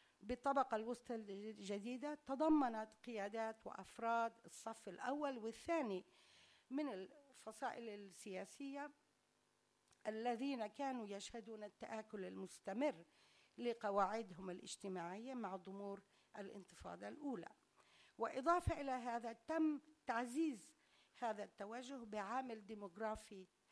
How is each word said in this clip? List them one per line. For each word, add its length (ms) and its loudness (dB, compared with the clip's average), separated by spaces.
بالطبقة 540 4
الوسطى 400 -2
الجديدة، 1000 -4
تضمنت 760 6
قيادات 640 -2
وأفراد 640 2
الصف 440 -8
الأول 480 0
والثاني 680 0
من 200 0
الفصائل 1000 -6
السياسية 1040 -8
الذين 600 2
كانوا 400 -2
يشهدون 560 -8
التآكل 640 -6
المستمر 800 -2
لقواعدهم 920 2
الاجتماعية 840 -4
مع 220 -2
ضمور 460 -6
الانتفاضة 680 -8
الأولى. 420 -2
وإضافة 640 4
إلى 100 0
هذا، 420 0
تم 480 4
تعزيز 680 2
هذا 260 0
التوجه 640 -8
بعامل 600 -4
ديموغرافي 800 -6